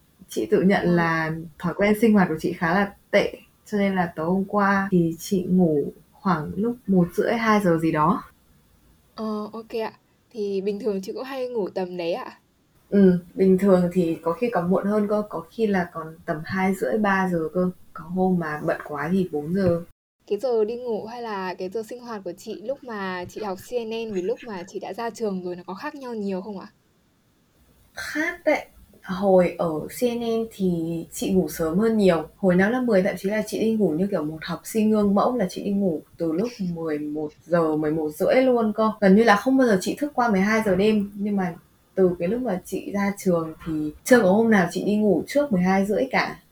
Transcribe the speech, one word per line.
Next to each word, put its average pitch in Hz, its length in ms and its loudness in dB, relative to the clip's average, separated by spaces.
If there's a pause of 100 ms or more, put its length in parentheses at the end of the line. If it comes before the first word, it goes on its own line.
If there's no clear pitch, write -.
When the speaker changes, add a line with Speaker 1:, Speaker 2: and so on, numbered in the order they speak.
(280)
Speaker 1:
Chị - 220 -4
tự 185 120 4
nhận 190 220 4
Speaker 2:
Ừ. 175 100 2
Speaker 1:
là 165 380 0 (260)
thói 165 160 -4
quen 208 260 2
sinh 220 120 6
hoạt 196 160 6
của 156 100 -4
chị 170 140 -4
khá 175 220 -2
là 202 180 0 (180)
tệ. - 240 2 (320)
Cho 214 120 -4
nên 196 160 0
là 175 220 -2
tối 160 100 -4
hôm 190 180 0
qua 196 460 0
thì 170 280 2
chị - 300 -2
ngủ 165 440 2 (200)
khoảng 170 440 -4
lúc 233 200 -2 (100)
một 180 280 4
rưỡi, - 180 0
hai 226 280 2
giờ 170 180 4
gì 160 140 0
đó. 156 300 2 (920)
Speaker 2:
Ờ, 214 380 -6
ok 226 160 -14 (140)
ạ. 220 100 -8 (380)
Thì 202 300 -4
bình 202 200 -4
thường 208 220 -2
chị 196 100 -10
cũng 233 100 -8
hay 262 260 -6
ngủ 233 200 -4
tầm 180 280 -6
đấy 170 160 -4
ạ? - 260 -10 (500)
Speaker 1:
Ừ, 185 300 6 (160)
bình 185 240 4
thường 185 340 4
thì 165 300 0
có 170 100 -2
khi 240 200 -2
còn 175 180 0
muộn 190 160 2
hơn 208 220 0
cơ, 208 200 0
có 160 220 -10
khi 226 160 -4
là 185 260 0
còn 160 140 -10 (200)
tầm 165 180 -4
hai 190 300 0
rưỡi, 190 240 -2
ba 190 340 0
giờ 160 220 -2
cơ. 180 160 0 (220)
Có 165 120 -16
hôm 185 340 0
mà 151 280 -6
bận 139 180 -2
quá 147 280 -8
thì 185 200 2
bốn 151 220 -4
giờ. 175 280 2 (440)
Speaker 2:
Cái 208 120 -4
giờ 233 260 0
đi 226 120 -6
ngủ 240 280 -6
hay 240 180 -12
là 190 320 -6
cái 185 140 -8
giờ 226 200 -8
sinh 247 120 -14
hoạt 226 240 -12
của 175 80 -8
chị 180 300 -12
lúc 269 220 -8
mà 190 400 -8
chị 185 180 -12
học 190 160 -6 (100)
C - 40 -16
N 233 180 -4
N 226 220 -6
với 190 100 -2
lúc 220 240 -2
mà 196 220 -10
chị 208 120 -10
đã 156 120 -10
ra 233 180 -6
trường 208 340 -6
rồi 180 120 -8
nó 175 100 -14
có 185 80 -10
khác 294 200 -10
nhau 254 200 -12
nhiều 196 260 -4
không 196 180 -10
ạ? 208 100 -16 (1300)
Speaker 1:
Khác 330 500 -6
đấy. 294 220 0 (360)
Hồi 185 560 4
ở 160 220 -2 (200)
C - 20 -6
N 240 180 0
N 226 320 -2
thì 165 600 -2
chị - 200 -4
ngủ 180 160 2
sớm 160 300 -2
hơn 226 180 2
nhiều. 170 400 4
Hồi 180 200 2
năm 196 160 4
lớp 254 80 0
mười 220 220 2
thậm 196 160 0
chí 190 100 -4
là 214 180 -2
chị - 140 -4
đi 226 140 2
ngủ 208 160 2
như 165 200 0
kiểu 170 140 -2
một 156 180 -6
học 170 220 -8
sinh 214 260 2
gương 208 240 4
mẫu, 233 220 2
là 208 140 0
chị - 140 -8
đi 202 60 -2
ngủ 196 320 0 (140)
từ 165 160 -2
lúc 196 160 -2 (120)
<laughs> 180 140 -4
mười 160 240 -4
một 151 340 -8 (140)
giờ, 160 300 2
mười 151 160 0
một 156 180 -2
rưỡi 185 240 2
luôn 240 380 4
cơ. 220 280 0
Gần 190 160 8
như 220 80 8
là 208 120 6
không 262 200 2
bao 262 100 6
giờ 208 140 4
chị - 180 -4
thức 294 160 -4
qua 240 160 0
mười 190 100 4
hai 214 240 2
giờ 190 120 2
đêm. 208 380 2
Nhưng 202 220 -4
mà 180 180 -2 (400)
từ 180 240 4
cái 175 100 -2
lúc 233 120 -2
mà 190 240 -4
chị - 280 -8
ra 202 260 0
trường 165 360 0 (120)
thì 151 260 -4 (120)
chưa 240 180 6
có 185 100 4
hôm 226 180 4
nào 190 200 4
chị - 140 -4
đi 208 120 0
ngủ 208 300 2
trước 285 260 0
mười 180 100 2
hai 196 240 2
rưỡi 208 240 0
cả. 151 300 -2 (120)